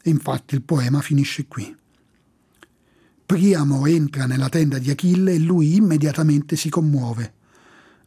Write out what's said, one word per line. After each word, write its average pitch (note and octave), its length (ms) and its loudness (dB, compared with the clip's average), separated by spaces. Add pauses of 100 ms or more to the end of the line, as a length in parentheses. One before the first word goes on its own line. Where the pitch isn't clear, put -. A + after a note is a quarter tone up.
e E3 80 0
infatti C#3 460 -2
il B2+ 60 -4
poema C#3 380 0
finisce - 460 -2
qui. - 260 -12 (1500)
Priamo D#3 640 2
entra D3 400 0
nella C3 220 -2
tenda D3+ 300 0
di B2+ 120 -4
Achille F3+ 440 0
e E3 40 2
lui E3 380 2
immediatamente D3+ 800 2
si D#3 120 -6
commuove. B2+ 680 -2 (720)